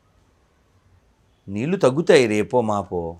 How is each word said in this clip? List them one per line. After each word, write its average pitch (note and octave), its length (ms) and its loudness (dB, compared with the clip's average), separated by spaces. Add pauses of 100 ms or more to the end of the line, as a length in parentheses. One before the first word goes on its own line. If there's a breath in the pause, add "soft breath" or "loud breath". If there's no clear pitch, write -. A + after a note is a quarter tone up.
(1500)
నీళ్లు A#2 280 -4
తగ్గుతాయి D3+ 500 4
రేపో G#2+ 340 -2
మాపో F#2+ 580 -6